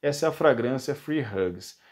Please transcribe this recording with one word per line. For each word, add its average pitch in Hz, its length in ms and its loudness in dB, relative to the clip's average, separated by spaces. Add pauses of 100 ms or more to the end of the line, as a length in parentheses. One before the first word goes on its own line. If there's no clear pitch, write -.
essa 143 260 0
é - 40 4
a - 20 -2
fragrância 131 640 2
Free 151 280 -4
Hugs. 92 560 -4 (140)